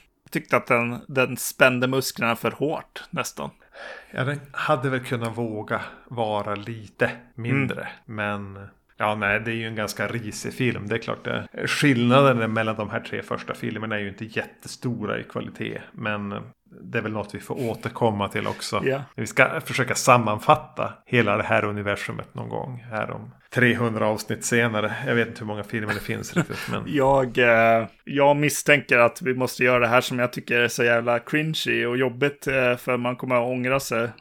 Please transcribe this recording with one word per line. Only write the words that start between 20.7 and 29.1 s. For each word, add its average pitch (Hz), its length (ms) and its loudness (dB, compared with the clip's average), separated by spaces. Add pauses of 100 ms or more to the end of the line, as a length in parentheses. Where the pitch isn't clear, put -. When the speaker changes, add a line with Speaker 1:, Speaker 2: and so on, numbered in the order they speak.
Speaker 2:
hela 107 320 2
det 107 60 0
här 107 220 2
universumet 104 720 -4
någon 117 140 -8
gång 117 420 -8
här 107 200 -4
om 110 200 -12 (220)
trehundra 117 540 2
avsnitt 107 380 -4
senare. 107 480 2 (140)
Jag 123 80 2
vet 117 120 2
inte 117 120 -12
hur 117 80 -10
många 104 160 -6
filmer 107 300 -4
det 104 60 -6
finns 107 380 -8
riktigt, - 340 -2
men 107 140 -4
Speaker 1:
<laughs> - 20 -10
Jag, 135 500 2
eh, 113 500 6 (160)
jag 143 340 4
misstänker 147 600 4
att 120 240 6